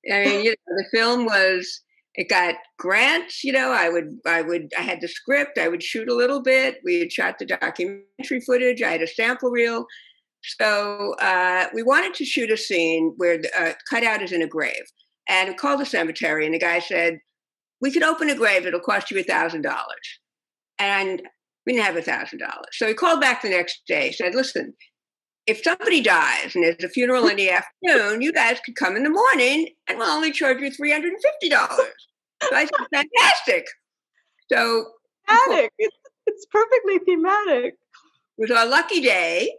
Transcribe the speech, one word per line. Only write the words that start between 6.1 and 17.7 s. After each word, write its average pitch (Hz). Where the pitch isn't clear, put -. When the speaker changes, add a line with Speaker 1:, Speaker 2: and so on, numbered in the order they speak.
Speaker 1:
a 240
little 247
bit. 262
We 175
had 165
shot 180
the 196
documentary 202
footage. 247
I 196
had 165
a 165
sample 240
reel. 233
So, 208
uh, 185
we 226
wanted 330
to 302
shoot 233
a 220
scene 165
where 175
the, 160
uh, 165
cutout 233
is 180
in 170
a 156
grave, 156
and 190
we 185
called 277
the 269
cemetery, 160
and 156
the 165
guy 170
said, 170